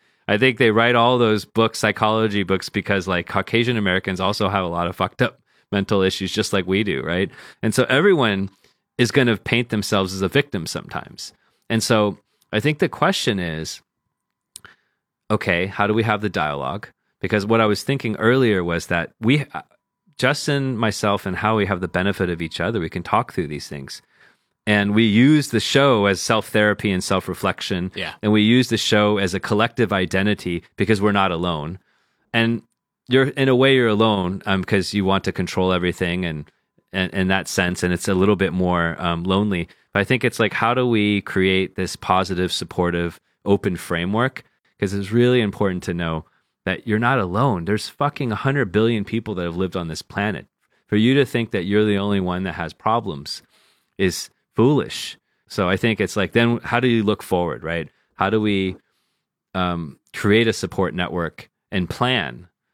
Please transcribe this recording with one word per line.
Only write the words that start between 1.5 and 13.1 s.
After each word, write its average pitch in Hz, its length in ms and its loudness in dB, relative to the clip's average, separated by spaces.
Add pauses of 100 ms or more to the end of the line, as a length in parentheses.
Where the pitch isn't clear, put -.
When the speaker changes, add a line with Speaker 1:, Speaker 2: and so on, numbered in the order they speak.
Speaker 1:
psychology 107 640 0
books, 92 240 -2
because, 95 400 -2
like, 87 180 -2
Caucasian 117 500 0
Americans 95 440 -2
also 98 280 0
have 98 160 0
a 87 40 -4
lot 85 180 -2
of 90 80 -6
fucked - 260 -4
up - 200 -2 (320)
mental 98 300 2
issues 95 300 0
just - 200 -2
like 95 140 0
we 98 180 0
do, 76 180 -2
right? 85 260 -2 (360)
And 110 100 0
so 127 140 2
everyone 127 600 2 (480)
is 120 140 2
gonna 120 260 2
paint 120 340 -2
themselves 95 440 -2
as 95 80 -4
a 95 60 0
victim 98 380 -2
sometimes. - 640 -12 (360)
And 113 140 0
so 104 360 2 (340)
I 107 80 0
think 151 180 -2
the 170 120 0
question 139 500 0